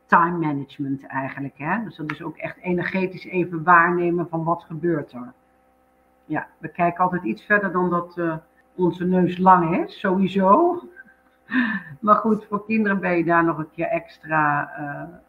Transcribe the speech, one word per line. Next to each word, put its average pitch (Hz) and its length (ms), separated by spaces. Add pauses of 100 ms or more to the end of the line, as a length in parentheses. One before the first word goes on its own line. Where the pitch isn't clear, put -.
time 175 320
management 139 680
eigenlijk, 135 520
hè. 180 260
Dus 190 120
dat 151 160
is - 100
ook 160 160
echt - 200
energetisch 180 680
even 170 380
waarnemen 175 680
van 165 140
wat 165 200
gebeurt 156 480
er. 123 220 (920)
Ja, - 220 (100)
we 156 100
kijken 175 360
altijd 175 200
iets 214 220
verder 202 260
dan 180 180
dat, 175 280
eh, 165 180 (400)
onze 175 300
neus 180 320
lang 185 480
is, - 140
sowieso. 196 840 (1160)
Maar 208 160
goed, 214 340
voor 202 160
kinderen 208 340
ben 180 180
je 170 60
daar 170 200
nog 165 140
een 151 180
keer 165 120
extra, 156 920
eh, 147 400 (120)